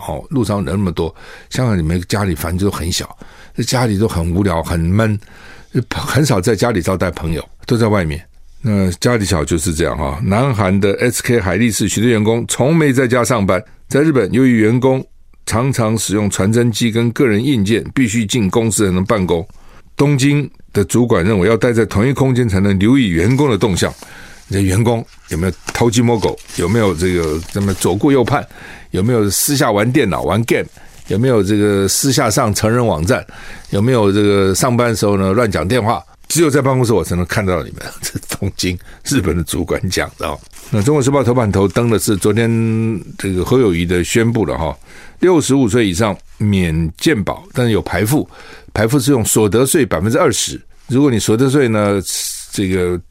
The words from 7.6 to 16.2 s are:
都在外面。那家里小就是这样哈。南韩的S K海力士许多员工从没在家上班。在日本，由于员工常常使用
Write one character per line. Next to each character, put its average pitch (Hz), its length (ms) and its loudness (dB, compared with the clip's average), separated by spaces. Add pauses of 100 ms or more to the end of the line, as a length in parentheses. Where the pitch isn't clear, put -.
都 123 120 0
在 113 100 2
外 101 160 2
面。 76 200 -6 (380)
那 98 380 0
家 123 160 0
里 107 80 0
小 87 200 0
就 85 140 0
是 82 160 -2
这 80 120 0
样 62 120 -2
哈。 71 260 -4
南 117 300 0
韩 98 240 0
的 98 220 2
S - 240 -2
K 120 160 2
海 92 160 0
力 113 160 2
士 104 160 -2
许 98 140 -2
多 120 80 2
员 110 120 2
工 113 260 0
从 139 280 0
没 151 160 4
在 127 160 2
家 120 160 2
上 110 220 0
班。 90 180 0 (240)
在 135 140 2
日 160 100 2
本， 110 200 2
由 131 140 4
于 123 120 4
员 110 200 4
工 131 260 0 (420)
常 127 260 0
常 113 260 0
使 95 160 -4
用 104 160 0